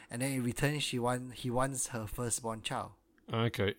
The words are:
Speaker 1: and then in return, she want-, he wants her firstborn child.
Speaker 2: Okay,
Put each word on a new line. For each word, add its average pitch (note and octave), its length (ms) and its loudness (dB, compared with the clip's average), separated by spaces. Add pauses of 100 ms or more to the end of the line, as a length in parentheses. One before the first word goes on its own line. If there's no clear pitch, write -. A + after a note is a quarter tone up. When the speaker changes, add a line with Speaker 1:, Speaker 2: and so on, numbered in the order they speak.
(100)
Speaker 1:
and A#2+ 120 -4
then C#3 100 0
in C3 100 0
return, C#3+ 380 2
she B2+ 180 -2
want-, B2 360 0
he B2+ 160 -4
wants C3 380 2
her A2 180 -4
firstborn A2+ 560 -2
child. G#2+ 300 -4 (400)
Speaker 2:
Okay, A2+ 460 4